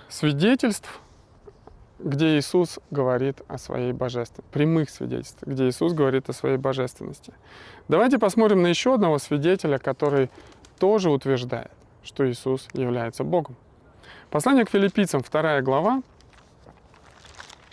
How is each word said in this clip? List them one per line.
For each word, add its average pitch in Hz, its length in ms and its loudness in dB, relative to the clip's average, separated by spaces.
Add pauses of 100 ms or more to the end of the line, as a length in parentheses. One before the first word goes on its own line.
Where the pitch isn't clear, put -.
свидетельств, 202 960 0 (1000)
где 151 380 0
Иисус 170 420 0 (120)
говорит 131 580 -2
о - 80 -10
своей 123 340 -6
божествен-, 123 640 -8
прямых 156 360 0
свидетельств, 123 520 -10
где 131 260 -2
Иисус 160 240 0
говорит 135 380 0
о 135 40 -8
своей 131 240 -2
божественности. 135 760 -8 (560)
Давайте 240 300 4
посмотрим 208 420 4
на 175 60 4
еще 175 260 0
одного 175 240 2
свидетеля, 147 640 0
который 139 500 0 (500)
тоже 190 300 4
утверждает, 127 640 -2 (320)
что - 260 -2
Иисус 131 440 -4
является 120 500 -4
Богом. 151 320 -2 (760)
Послание 240 360 2
к - 40 -4
филиппийцам, 196 540 0
вторая 151 400 0
глава. 170 400 0 (1700)